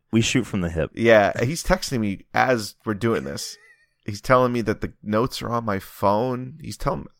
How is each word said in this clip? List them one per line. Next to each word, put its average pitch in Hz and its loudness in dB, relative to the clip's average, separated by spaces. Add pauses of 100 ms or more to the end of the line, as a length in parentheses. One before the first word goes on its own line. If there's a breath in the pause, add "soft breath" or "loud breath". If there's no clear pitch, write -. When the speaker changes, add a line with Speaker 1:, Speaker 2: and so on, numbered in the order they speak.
(100)
Speaker 1:
We 113 4
shoot 113 0
from 98 -4
the 85 -2
hip. 80 -2
Speaker 2:
Yeah, 110 6 (120)
he's 156 -4
texting 170 0
me 101 -4
as 117 0 (120)
we're 110 -2
doing 101 0
this. - -10 (500 soft breath)
He's 101 -8
telling 127 4
me 120 0
that 104 -2
the - -6 (100)
notes 107 0
are 113 -6
on 117 -2
my 101 -2
phone. 123 -2
He's 113 -10
telling 139 -4
me, - -14 (140)